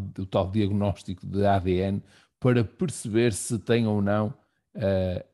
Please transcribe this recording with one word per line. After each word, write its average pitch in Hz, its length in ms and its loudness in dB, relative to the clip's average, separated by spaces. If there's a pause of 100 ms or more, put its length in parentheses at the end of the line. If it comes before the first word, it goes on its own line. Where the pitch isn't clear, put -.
(180)
o 98 80 -6
tal 92 240 0
diagnóstico 101 760 -2
de 95 180 -2
A 98 140 4
D 90 200 0
N 98 240 -2 (360)
para 123 260 2
perceber 117 680 0
se 110 260 -4
tem 117 280 2
ou 104 140 2
não, 104 320 0 (420)
eh, 95 600 -2